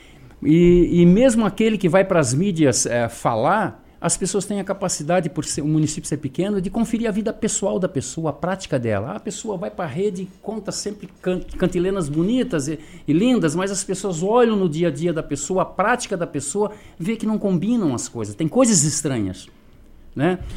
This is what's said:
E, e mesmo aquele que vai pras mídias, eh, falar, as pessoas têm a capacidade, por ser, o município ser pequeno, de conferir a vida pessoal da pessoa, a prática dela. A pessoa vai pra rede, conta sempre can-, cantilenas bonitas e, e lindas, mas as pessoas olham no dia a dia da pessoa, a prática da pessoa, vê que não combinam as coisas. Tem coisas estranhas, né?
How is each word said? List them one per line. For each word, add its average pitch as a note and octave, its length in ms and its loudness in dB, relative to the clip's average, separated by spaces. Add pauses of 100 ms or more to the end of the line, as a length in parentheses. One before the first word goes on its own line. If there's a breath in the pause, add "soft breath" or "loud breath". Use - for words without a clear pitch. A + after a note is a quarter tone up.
(400 loud breath)
E, F3 600 6
e F3 60 8
mesmo A3+ 380 6
aquele A3 320 2
que F3+ 120 0
vai F#3+ 160 4
pras E3 280 2
mídias, D#3 540 2
eh, A#2 220 0
falar, C#3+ 760 -2 (160 soft breath)
as - 160 -2
pessoas F#3+ 300 -2
têm G3+ 160 -4
a F#3+ 40 -6
capacidade, F3+ 640 -2
por D3+ 160 -6
ser, - 160 -6
o C#3+ 40 -4
município D#3 400 0
ser D3+ 120 -4
pequeno, G3 420 -4
de F3+ 80 -4
conferir A3+ 400 -2
a - 20 0
vida G#3+ 220 -2
pessoal G#3 460 -2
da F3+ 100 0
pessoa, D#3+ 400 -6
a C#3+ 40 0
prática F3+ 460 -4
dela. A2+ 340 -2
A G#3+ 80 -10
pessoa G#3 360 -8
vai G3+ 140 -8
pra G3 160 -6
rede, F#3 420 -4 (140)
conta G#3 280 -8
sempre - 380 -10 (140)
can-, F#3 180 -2
cantilenas F3+ 680 -2
bonitas E3+ 600 0
e, D3+ 100 -6 (300 loud breath)
e D3 60 2
lindas, F3+ 420 2
mas F#3+ 140 -2
as F#3+ 120 -4
pessoas F#3 400 -6
olham A3+ 320 4
no F#3+ 140 2
dia E3 200 0
a - 20 0
dia D#3 240 -2
da D#3 80 -2
pessoa, E3 400 -2
a - 20 -2
prática A3 500 -2
da E3+ 120 -4
pessoa, G3+ 460 -4 (260 loud breath)
vê G#3 180 -4
que G#3+ 80 -8
não G#3+ 140 0
combinam F#3+ 560 0
as - 120 -6
coisas. G#2+ 280 -8
Tem D#3+ 120 -2
coisas A3+ 380 4
estranhas, B2 640 -4 (680)
né? F3+ 260 0 (160 loud breath)